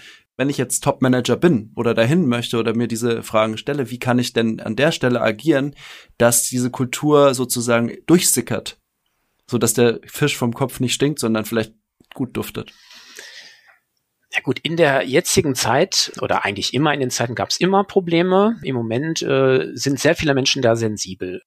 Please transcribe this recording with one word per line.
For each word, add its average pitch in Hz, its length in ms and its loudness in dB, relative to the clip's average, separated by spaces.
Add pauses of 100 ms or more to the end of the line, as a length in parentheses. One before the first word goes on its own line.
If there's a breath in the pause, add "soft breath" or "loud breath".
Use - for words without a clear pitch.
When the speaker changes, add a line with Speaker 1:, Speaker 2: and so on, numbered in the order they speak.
(360 loud breath)
Speaker 1:
wenn 135 140 -2
ich 139 80 -4
jetzt - 260 -4
Top-Manager 127 540 2
bin 123 380 2
oder 117 180 0
dahin 131 340 2
möchte 120 300 -2
oder 113 180 0
mir 117 120 0
diese 117 340 -2
Fragen 110 360 0
stelle, 139 340 -4
wie 123 80 -10
kann 123 180 0
ich 120 160 -2
denn 113 280 0
an 110 140 -6
der 147 160 2
Stelle 123 300 0
agieren, 139 540 0 (420 loud breath)
dass 117 320 2
diese 127 220 -2
Kultur 143 640 2
sozusagen 120 580 0 (140)
durchsickert, - 720 0 (680)
sodass 117 280 0
der 120 320 4
Fisch - 280 -2
vom 120 180 -2
Kopf - 260 -4
nicht 123 160 -2
stinkt, 147 240 0
sondern 110 260 0
vielleicht 110 300 -4 (400)
gut 127 200 -8
duftet? 107 380 -8 (1600 loud breath)
Speaker 2:
Ja - 60 -2
gut, - 220 -2
in 165 140 -4
der 139 260 4
jetzigen 135 500 0
Zeit - 680 0
oder - 240 -2
eigentlich 98 300 -4
immer 147 180 2
in 143 80 -2
den 127 120 -2
Zeiten 120 240 -4
gab's - 220 -4
immer 196 260 2
Probleme. 185 800 2
Im 135 120 -4
Moment, 123 460 -4
äh, 135 540 2
sind 139 240 -2
sehr 160 160 2
viele 151 180 0
Menschen 135 300 0
da 113 120 4
sensibel, 95 720 -6